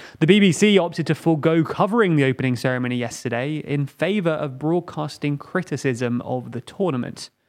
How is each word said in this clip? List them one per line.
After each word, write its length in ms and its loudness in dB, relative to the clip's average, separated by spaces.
the 80 4
B 100 8
B 140 6
C 260 4
opted 300 0
to 80 0
forego 480 2
covering 500 2
the 80 4
opening 320 0
ceremony 400 -2
yesterday 640 -4
in 300 -4
favour 440 -2
of 300 -6
broadcasting 760 -4
criticism 840 -4
of 320 -8
the 80 -8
tournament. 680 -6